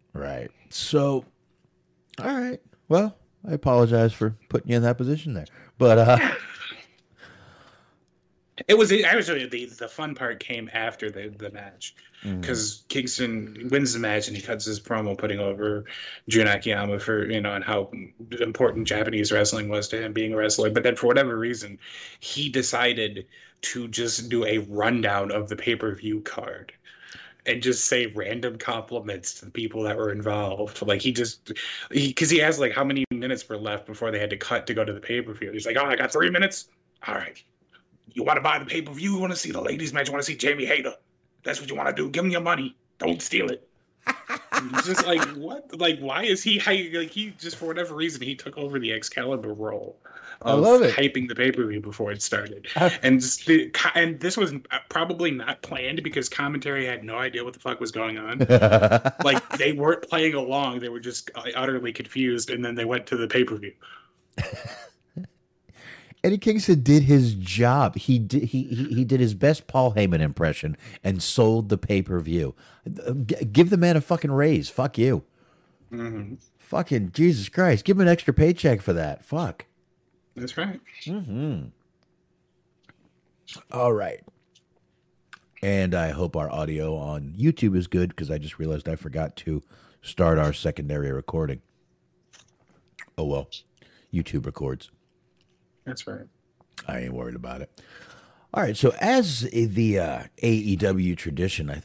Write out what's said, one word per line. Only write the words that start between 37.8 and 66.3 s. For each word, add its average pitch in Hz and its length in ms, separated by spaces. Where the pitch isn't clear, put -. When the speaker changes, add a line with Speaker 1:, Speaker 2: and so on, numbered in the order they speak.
Speaker 2:
You 120 100
wanna 147 180
buy 151 180
the 139 60
pay-per-view? 151 500
You 185 40
wanna 180 160
see - 160
the - 100
ladies 139 320
match? 139 140
You 139 60
wanna 143 100
see - 140
Jamie 143 280
Hayter? 131 280
That's - 160
what 139 100
you 135 60
wanna 143 180
do? - 160
Give 165 140
'em 185 80
your 175 100
money. 160 340
Don't - 240
steal - 300
it." - 160
It's - 800
just 175 180
like, 170 160
what? 165 420
Like, 165 220
why 139 240
is 196 180
he 202 160
hy-, 190 360
like, 165 180
he 208 260
just, 165 200
for 165 80
whatever 165 280
reason, 151 280
he 131 120
took - 240
over 143 220
the 110 140
Excalibur 110 600
role 104 460
Speaker 1:
I - 80
Speaker 2:
of 143 100
Speaker 1:
love 240 200
it. 131 140
Speaker 2:
hyping 135 320
the 120 80
pay-per-view 123 460
before 104 320
it 104 80
started. 101 460
Speaker 1:
I 175 260
Speaker 2:
And 131 160
just - 280
the 156 240
co-, - 240
and 165 260
this 185 160
was 180 160
probably 170 440
not 127 300
planned 139 400
because 143 280
commentary 143 560
had 120 180
no 110 140
idea 123 260
what 123 100
the - 60
fuck 123 220
was 113 100
going 113 260
on. 110 220
Speaker 1:
<laughs> 110 720
Speaker 2:
Like, 139 200
they 143 160
weren't 156 300
playing 160 320
along. 131 440
They 120 100
were 117 120
just, 120 340
uh, 117 80
utterly 127 360
confused, 120 580
and 120 140
then 120 120
they 117 100
went 120 220
to 127 100
the 117 100
pay-per-view. 107 460
Speaker 1:
<laughs> - 60
Eddie 196 160